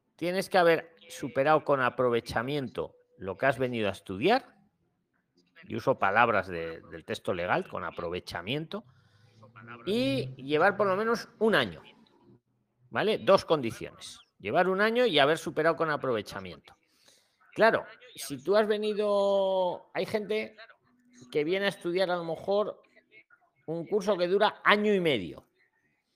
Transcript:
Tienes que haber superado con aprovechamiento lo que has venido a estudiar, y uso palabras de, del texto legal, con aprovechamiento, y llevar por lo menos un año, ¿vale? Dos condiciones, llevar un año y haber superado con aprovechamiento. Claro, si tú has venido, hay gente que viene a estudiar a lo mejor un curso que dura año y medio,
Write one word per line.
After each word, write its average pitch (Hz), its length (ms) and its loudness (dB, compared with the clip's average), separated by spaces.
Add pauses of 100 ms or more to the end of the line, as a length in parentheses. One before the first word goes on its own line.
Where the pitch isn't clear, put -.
(180)
Tienes 180 320 -4
que 196 80 2
haber 170 360 4 (140)
superado 139 560 2
con 143 160 2
aprovechamiento 123 1200 -2 (200)
lo 92 200 -8
que - 80 -2
has 131 120 2
venido 123 300 -2
a 95 40 0
estudiar, 127 600 -2 (1120)
y 104 120 -8
uso 123 200 0
palabras 101 520 2
de, 82 320 -8 (100)
del 82 140 -14
texto 107 280 -6
legal, 98 360 -2
con 90 160 -8
aprovechamiento, 90 1000 -8 (1000)
y 240 500 -2
llevar 151 400 2
por 208 120 0
lo 185 100 0
menos 220 320 -4 (100)
un 214 160 2
año, 104 260 0 (1080)
¿vale? 165 300 -2
Dos 185 260 4
condiciones, 117 720 -4 (200)
llevar 151 280 0
un 190 140 0
año 226 240 2
y 160 140 2
haber 147 180 4
superado 156 400 -2
con 160 120 -2
aprovechamiento. 104 880 -6 (800)
Claro, 185 300 2 (300)
si 139 280 -12
tú 190 140 2
has 214 100 4
venido, 196 1300 0
hay 175 120 -4
gente 214 520 -6 (720)
que 151 140 0
viene 190 220 0
a - 20 4
estudiar 180 400 -2
a 180 80 0
lo 170 80 -6
mejor 190 560 -2 (840)
un 165 180 -6
curso 202 320 0
que 175 100 0
dura 196 380 2
año 208 280 6
y 190 60 4
medio, 123 460 -2 (720)